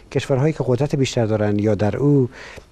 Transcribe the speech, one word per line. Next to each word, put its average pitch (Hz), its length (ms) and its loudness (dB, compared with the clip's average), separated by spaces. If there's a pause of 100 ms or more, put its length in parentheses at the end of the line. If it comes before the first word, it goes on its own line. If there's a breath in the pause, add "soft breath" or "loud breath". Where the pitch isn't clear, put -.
(120)
کشورهایی 143 420 0
که 139 140 -6
قدرت 131 280 0
بیشتر 127 300 0
دارند 104 360 0
یا 107 140 2
در 101 220 0
او، 139 320 2 (420 loud breath)